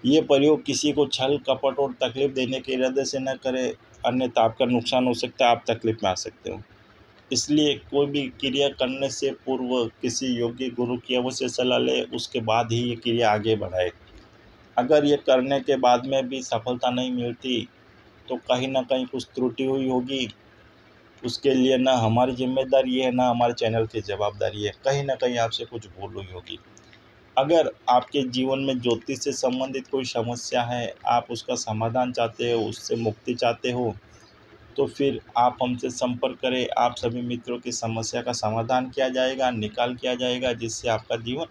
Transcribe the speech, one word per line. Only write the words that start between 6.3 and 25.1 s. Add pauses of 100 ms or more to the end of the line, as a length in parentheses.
हो। (720)
इसलिए
कोई
भी
क्रिया
करने
से (140)
पूर्व (160)
किसी
योग्य
गुरु
की
अवश्य
सलाह
लें,
उसके
बाद
ही
ये
क्रिया
आगे
बढ़ाए। (840)
अगर
ये
करने
के
बाद
में
भी
सफलता
नहीं
मिलती (600)
तो
कहीं
ना
कहीं
कुछ
त्रुटि
हुई
होगी, (960)
उसके
लिए
ना
हमारी
जिम्मेदारी
है
ना
हमारे
चैनल
की
जवाबदारी
है,
कहीं
ना